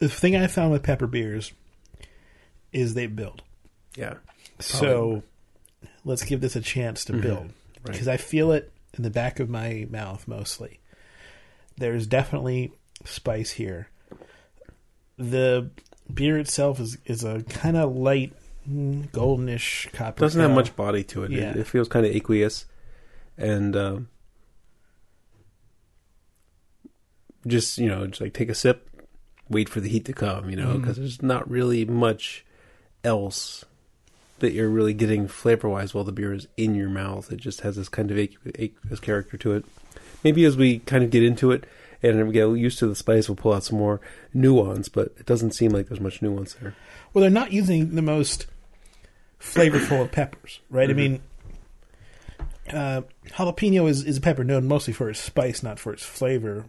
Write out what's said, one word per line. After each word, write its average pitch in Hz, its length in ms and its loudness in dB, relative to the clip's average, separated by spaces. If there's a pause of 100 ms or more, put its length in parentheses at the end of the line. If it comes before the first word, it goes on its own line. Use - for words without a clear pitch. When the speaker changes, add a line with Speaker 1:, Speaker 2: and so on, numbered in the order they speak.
Speaker 1:
The 151 80 2
thing 180 280 2
I 185 100 2
found 165 260 2
with 143 100 0
pepper 131 240 0
beers 110 460 -4 (1200)
is 120 220 -2
they 120 120 -2
build. 107 360 -10 (540)
Speaker 2:
Yeah. 127 180 -10 (440)
Speaker 1:
So 139 300 -2
Speaker 2:
Probably. 113 340 0 (840)
Speaker 1:
let's 131 200 -4
give 135 160 -4
this 131 160 -4
a 120 40 -2
chance 117 460 -6
to 127 60 -6
Speaker 2:
Mm-hmm. 120 100 -2
Speaker 1:
build. 90 280 -4 (360)
Speaker 2:
Right. 101 100 -8
Speaker 1:
'Cause 117 120 -4
I 127 100 0
feel 156 340 0
it 147 180 0 (240)
in - 100 -6
the 110 60 -2
back 120 300 -4
of 123 80 -2
my 113 420 -6
mouth 107 380 -12
mostly. 110 520 -12 (960)
There's 117 300 -2
definitely 127 680 -2 (320)
spice - 480 -6
here. 95 360 -8 (1300)
The 127 540 0 (420)
beer 151 260 2
itself 143 420 0
is, 117 260 -8
is 117 180 -4
a 110 180 -4
kinda 160 440 0
light, 131 460 0 (360)
mm, 143 420 -4
goldenish 127 800 -2
copper 113 280 -8
Speaker 2:
Doesn't 156 200 4
have 156 100 8
Speaker 1:
color. 131 120 8
Speaker 2:
much 120 140 -4
body 101 280 0
to 95 200 -8
it. 98 60 -6
Speaker 1:
Yeah. 107 200 -4
Speaker 2:
It, 101 80 -6
it 107 80 -4
feels 120 220 2
kinda 107 260 2
aqueous. 107 500 2 (760)
And, 101 380 0
uh, 98 220 -2 (3500)
just, 117 320 0
you 120 100 0
know, 98 180 -4
just, 95 140 -12
like, 107 140 -8
take 113 160 -2
a 107 40 -4
sip, - 320 2 (640)
wait - 200 0
for - 120 -6
the 98 80 -6
heat 107 160 -2
to 131 80 -8
come, 95 380 -4
you 95 60 -6
know, 127 180 -2
Speaker 1:
Mm-hmm. 131 100 -2
Speaker 2:
'cause 123 120 -2
there's 131 260 -8
not 131 280 -2
really 120 360 2
much 117 580 0 (580)
else 101 640 -4 (760)
that 123 120 2
you're 110 160 0
really 107 260 2
getting 107 340 2
flavor-wise 101 640 0
while 101 100 -2
the 101 80 -6
beer 101 220 -4
is 98 220 -10
in 110 180 0
your 98 140 -2
mouth. 98 440 -6
It 98 60 -8
just - 240 -10
has 104 140 -4
this 98 120 -6
kind 104 220 -2
of 101 80 -2
aqu-, 104 180 -2 (220)
aqueous 107 420 -8
character 101 380 -4
to 107 140 0
it. 104 120 -2 (600)
Maybe 156 200 6
as 143 120 6
we 127 240 6
kind 131 240 4
of 117 60 2
get 117 120 6
into 120 280 4
it 127 140 0 (380)
and 110 240 4
we 110 60 -2
get 110 180 6
used 117 300 0
to 120 60 4
the 107 80 0
spice, 110 340 4
we'll 101 80 -4
pull 110 180 2
out 98 100 -2
some 110 140 -2
more 104 220 0 (340)
nuance, 117 540 4
but - 300 0
it - 80 -14
doesn't 113 260 2
seem 113 200 4
like 101 160 0
there's 107 120 -8
much 95 220 -6
nuance 98 320 -4
there. 104 200 -12 (380)
Speaker 1:
Well, 196 100 4
they're 190 80 8
not 226 220 4
using 175 420 2
the 160 80 2
most 151 440 0 (920)
flavorful 147 640 4
of 120 100 -2
peppers, - 480 -4 (100)
right? 131 180 4
Speaker 2:
Mm-hmm. 139 100 2
Speaker 1:
I 143 40 2
mean, 135 200 0 (1500)
uh, 135 300 -2 (280)
jalapeno 180 580 2
is, 139 160 2
is 147 140 0
a - 20 -2
pepper 135 240 2
known 131 240 2
mostly 139 240 2
for 110 180 -2
its 107 100 -10
spice, - 420 -2
not 107 160 -8
for 107 140 -8
its - 120 -12
flavor. 113 640 -4